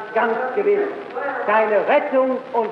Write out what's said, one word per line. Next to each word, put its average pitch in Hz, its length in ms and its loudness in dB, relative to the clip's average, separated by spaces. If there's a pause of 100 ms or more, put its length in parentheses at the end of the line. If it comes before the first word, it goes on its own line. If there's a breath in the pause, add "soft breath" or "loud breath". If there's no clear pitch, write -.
(140)
ganz 226 240 0 (180)
gewiss 139 320 2 (580)
keine 208 420 2
Rettung 262 500 2 (160)
und 226 180 0